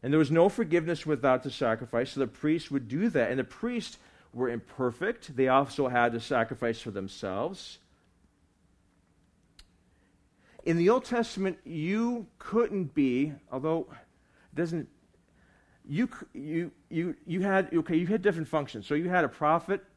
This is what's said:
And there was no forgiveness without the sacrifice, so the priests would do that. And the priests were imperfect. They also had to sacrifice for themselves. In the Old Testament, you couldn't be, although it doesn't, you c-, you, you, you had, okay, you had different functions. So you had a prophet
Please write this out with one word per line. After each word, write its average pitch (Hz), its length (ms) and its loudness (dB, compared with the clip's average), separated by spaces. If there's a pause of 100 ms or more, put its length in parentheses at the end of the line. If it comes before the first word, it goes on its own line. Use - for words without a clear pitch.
And 131 100 -2
there 156 60 4
was 151 140 4
no 170 160 6
forgiveness 165 580 0
without 131 380 2
the 139 80 -6
sacrifice, 120 580 -2
so - 80 -8
the 131 80 0
priests 156 460 -2
would 127 160 -4
do 165 220 -2
that. 120 200 2
And 131 80 -2
the 127 60 -2
priests - 540 -6 (360)
were 123 140 0
imperfect. 127 880 -4
They 131 100 2
also 135 400 2
had 120 240 4
to 117 80 -4
sacrifice 117 640 -2
for 117 100 -10
themselves. 98 880 -8 (2750)
In 170 120 2
the 170 140 6
Old 262 140 4
Testament, 190 600 -2
you 196 640 -2 (140)
couldn't 202 540 -2
be, 139 380 2 (200)
although 156 380 -2
it - 680 -18
doesn't, 165 320 -2 (1000)
you 214 200 0
c-, - 320 -14
you, 160 320 -4 (180)
you, 170 240 -2 (120)
you 170 160 -2
had, 190 300 2
okay, 165 240 2
you 170 120 2
had 208 140 2
different 165 260 2
functions. 131 400 -2
So 147 60 0
you 165 140 0
had 180 160 4
a 131 40 0
prophet 165 560 0 (120)